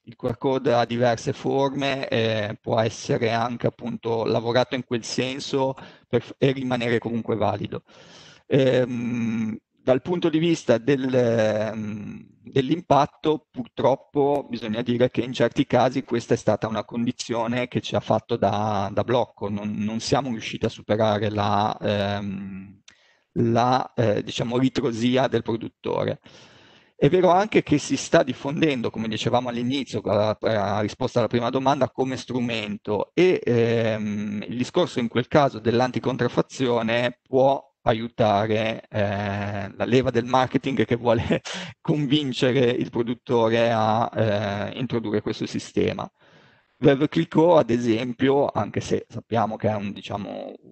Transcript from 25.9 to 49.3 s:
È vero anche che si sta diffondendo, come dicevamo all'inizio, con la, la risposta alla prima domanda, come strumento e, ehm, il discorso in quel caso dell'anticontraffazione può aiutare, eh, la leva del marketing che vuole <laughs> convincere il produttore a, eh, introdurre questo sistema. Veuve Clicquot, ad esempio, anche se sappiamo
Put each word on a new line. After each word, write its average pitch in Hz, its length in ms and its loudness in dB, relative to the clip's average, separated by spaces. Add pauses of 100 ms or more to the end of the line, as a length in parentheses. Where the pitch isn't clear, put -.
È 143 140 4
vero 180 220 6
anche 196 320 4
che 147 160 2
si - 180 -2
sta - 260 2
diffondendo, 135 680 -2
come 113 180 -6
dicevamo 120 400 0
all'inizio, 120 540 -4
con 98 120 0
la, 104 240 2
la 104 420 0
risposta 117 400 -2
alla 107 80 0
prima 117 200 0
domanda, 131 400 0
come 131 300 -4
strumento 113 960 -4
e, 180 280 4
ehm, 110 1040 0
il 110 120 -6
discorso 135 400 -2
in 120 100 0
quel 120 180 -2
caso 143 340 2
dell'anticontraffazione 120 1700 0
può 135 400 2 (180)
aiutare, 110 1080 0
eh, 101 840 -4
la 104 120 -4
leva 127 240 4
del 117 160 0
marketing 127 580 0
che 117 120 0
vuole 113 440 0 (200)
<laughs> 180 200 -14
convincere 139 840 2
il 117 240 -2
produttore 117 840 2
a, 110 420 2
eh, 104 640 -2
introdurre 110 440 -2
questo 107 240 -4
sistema. - 600 -2 (760)
Veuve 143 260 4
Clicquot, 165 500 4
ad 123 100 4
esempio, 123 800 2
anche 104 340 -4
se - 260 -2
sappiamo 110 500 -4